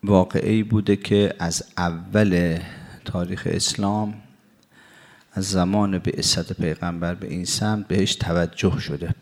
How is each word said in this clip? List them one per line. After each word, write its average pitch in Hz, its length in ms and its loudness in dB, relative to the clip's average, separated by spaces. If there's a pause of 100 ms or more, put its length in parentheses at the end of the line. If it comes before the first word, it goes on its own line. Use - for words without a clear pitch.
واقعه‌ای 101 600 4
بوده 101 340 2
که 101 420 2
از - 400 -4
اول 87 800 2 (460)
تاریخ 87 460 -4
اسلام، 104 640 -2 (1200)
از 98 120 -2
زمان 98 540 2
بعثت - 540 -2
پیغمبر 85 600 -4
به 92 120 -10
این 90 180 -6
سمت 107 440 -2
بهش 98 260 2
توجه 87 680 0
شده، 78 420 -4